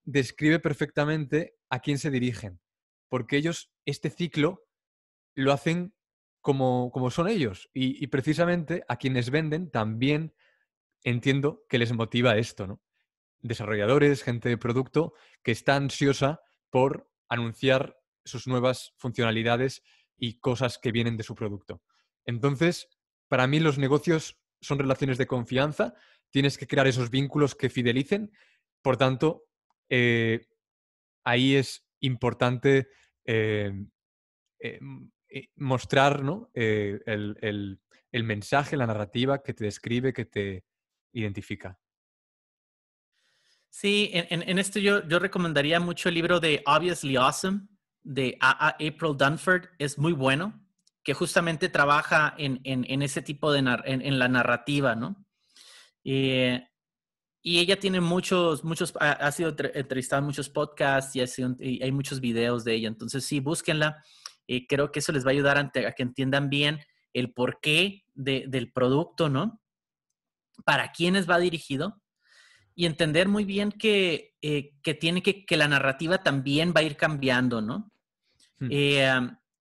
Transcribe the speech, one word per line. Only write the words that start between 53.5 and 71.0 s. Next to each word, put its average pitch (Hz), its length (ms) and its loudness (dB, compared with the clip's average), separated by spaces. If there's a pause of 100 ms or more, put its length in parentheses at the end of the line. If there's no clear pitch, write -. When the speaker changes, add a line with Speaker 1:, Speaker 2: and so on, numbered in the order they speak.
Speaker 2:
de 139 100 4
nar-, 123 240 0
en, 131 160 -2
en 139 160 0
la 127 100 4
narrativa, 127 680 2
¿no? 143 300 -8 (800)
Eh, 131 600 0 (760)
y 170 180 2
ella 185 200 2
tiene 190 200 0
muchos, 175 640 0
muchos, 165 360 -4
ha, 147 120 4
ha 143 200 0
sido 165 180 -2
entre-, 147 280 -4
entrevistada 135 420 -2
en 143 60 -2
muchos 143 240 -6
podcasts 139 640 -2
y 127 60 0
ha 127 60 0
sido, 127 320 -4
y 127 240 -4
hay 131 80 -2
muchos 139 300 -4
videos 120 420 0
de 113 120 0
ella. 113 120 -2
Entonces, 120 380 -8
sí, 147 140 -2
búsquenla. 151 640 -2 (440)
Eh, 127 200 -4
creo 143 240 0
que - 80 -4
eso 147 120 -2
les 135 140 -2
va 131 60 2
a - 20 2
ayudar 139 240 4
ante-, 135 280 -2
a 117 60 -2
que - 120 -6
entiendan 135 460 0
bien 147 300 0 (320)
el 127 220 -4
porqué 156 800 -2
de, 131 340 -4
del 123 240 -4
producto, 139 560 0
¿no? 131 340 -2 (1000)
Para 135 300 0
quiénes 180 360 0